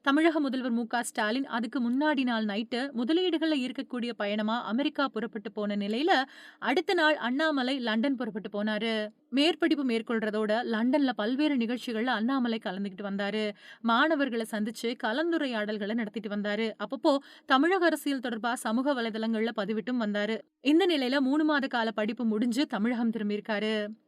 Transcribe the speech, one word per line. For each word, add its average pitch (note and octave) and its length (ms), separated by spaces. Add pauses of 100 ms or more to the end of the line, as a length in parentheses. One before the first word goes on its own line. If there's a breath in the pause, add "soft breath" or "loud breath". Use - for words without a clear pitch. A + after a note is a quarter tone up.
தமிழக D#4 380
முதல்வர் C4 320
மு A#3 160
க A#3 160
ஸ்டாலின் A#3 420
அதுக்கு A#3+ 460
முன்னாடி C#4 320
நாள் A3+ 220
நைட்டு A#3 460
முதலீடுகளை D#4 760
ஈர்க்கக்கூடிய A#3+ 420
பயணமா G#3+ 520
அமெரிக்கா C#4 440
புறப்பட்டு A3+ 440
போன G#3 240
நிலையில, B3+ 480 (360 loud breath)
அடுத்த D#4+ 340
நாள் D#4 220
அண்ணாமலை C4+ 640
லண்டன் A#3 360
புறப்பட்டு G#3 480
போனாரு. G#3+ 440 (240)
மேற்படிப்பு D4+ 520
மேற்கொள்றதோட A3 680
லண்டன்ல B3 640
பல்வேறு C4+ 400
நிகழ்ச்சிகள்ல A3+ 500
அண்ணாமலை A#3+ 600
கலந்துக்கிட்டு G3 380
வந்தாரு. G3+ 480 (300 loud breath)
மாணவர்களை A#3+ 680
சந்திச்சு A3+ 520
கலந்துரையாடல்களை A3+ 920
நடத்திட்டு A3 360
வந்தாரு. G#3 480
அப்பப்போ C#4+ 400 (280 loud breath)
தமிழக E4 400
அரசியல் D4+ 340
தொடர்பா A#3 340
சமூக B3 400
வலைதளங்கள்ல A3+ 640
பதிவிட்டும் G#3+ 360
வந்தாரு. G#3 500 (200)
இந்த D#4+ 240
நிலையில C#4 340
மூணு C#4+ 240
மாத D4 240
கால A3+ 240
படிப்பு A3 340
முடிஞ்சு A3+ 420
தமிழகம் A#3 420
திரும்பியிருக்காரு. G#3+ 800 (200)